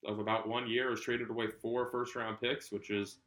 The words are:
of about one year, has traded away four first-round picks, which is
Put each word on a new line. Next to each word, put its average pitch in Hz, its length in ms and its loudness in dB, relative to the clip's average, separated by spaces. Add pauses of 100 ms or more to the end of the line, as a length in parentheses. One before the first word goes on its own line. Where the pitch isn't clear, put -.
of 107 140 -2
about 110 300 2
one 120 200 0
year, 123 220 4
has 113 100 0
traded 120 300 0
away 113 180 0
four 120 420 0
first-round 120 500 -2
picks, 127 300 0
which 101 200 -6
is 101 360 0